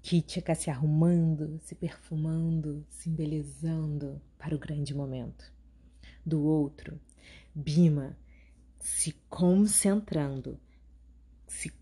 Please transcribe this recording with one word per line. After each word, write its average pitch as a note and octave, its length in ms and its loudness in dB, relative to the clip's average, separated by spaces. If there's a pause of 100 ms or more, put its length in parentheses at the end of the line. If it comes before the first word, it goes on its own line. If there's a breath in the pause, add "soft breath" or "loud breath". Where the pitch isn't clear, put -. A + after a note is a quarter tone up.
Kichaka E3+ 540 0
se D#3+ 160 -6
arrumando, D#3 920 2
se - 100 -14
perfumando, D#3+ 1120 -4
se - 220 -10
embelezando D3+ 1080 -4 (200)
para D3+ 160 -6
o D3 40 -2
grande C#3+ 360 -6
momento. C3+ 580 -8 (720 soft breath)
Do D#3+ 180 2
outro, D#3 560 0 (560 loud breath)
Bhima D3 640 4 (600 soft breath)
se - 340 -4 (160)
concentrando, F3+ 1300 2 (880 soft breath)
se - 240 -10 (120)